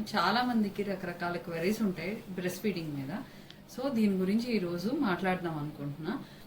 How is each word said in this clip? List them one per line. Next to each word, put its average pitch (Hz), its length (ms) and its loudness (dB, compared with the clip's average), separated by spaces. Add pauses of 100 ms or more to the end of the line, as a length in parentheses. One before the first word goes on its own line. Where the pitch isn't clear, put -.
(180)
చాలా 202 260 4
మందికి 214 400 2
రకరకాల 175 540 -2
క్వెరీస్ 170 440 0
ఉంటాయి 196 480 0
బ్రెస్ట్ 180 320 -2
ఫీడింగ్ 170 320 0
మీద. 139 180 -4 (580)
So, 269 200 -4
దీని 214 260 4
గురించి 220 400 2
ఈరోజు 175 340 0 (100)
మాట్లాడదాం 180 580 2
అనుకుంటున్నా. 147 560 -4 (340)